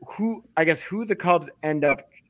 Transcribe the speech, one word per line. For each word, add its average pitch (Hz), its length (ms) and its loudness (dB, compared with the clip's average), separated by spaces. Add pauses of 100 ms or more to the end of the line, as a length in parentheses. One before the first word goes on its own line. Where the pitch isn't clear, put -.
(180)
who, 220 260 -4 (140)
I 160 80 4
guess, 160 160 2
who 214 240 -6
the 208 100 -2
Cubs 170 320 2 (160)
end 151 220 0
up - 240 0 (200)